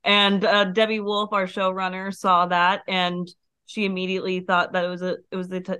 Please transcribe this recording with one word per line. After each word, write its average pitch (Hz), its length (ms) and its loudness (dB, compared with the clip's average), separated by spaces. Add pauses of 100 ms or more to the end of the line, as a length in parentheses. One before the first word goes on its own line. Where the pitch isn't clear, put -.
And, 202 400 4
uh, 208 180 4
Debbie 214 380 0
Wolf, 208 320 -2
our 196 140 0
showrunner, 190 680 -4
saw 180 300 2
that, 180 420 2
and 180 400 0 (380)
she - 180 -6
immediately 185 560 -2
thought 180 320 0
that 180 140 0
it - 20 0
was 180 140 -8
a, 180 160 -4 (140)
it - 40 -6
was 185 140 -6
the 185 100 -6
t-, 185 200 -8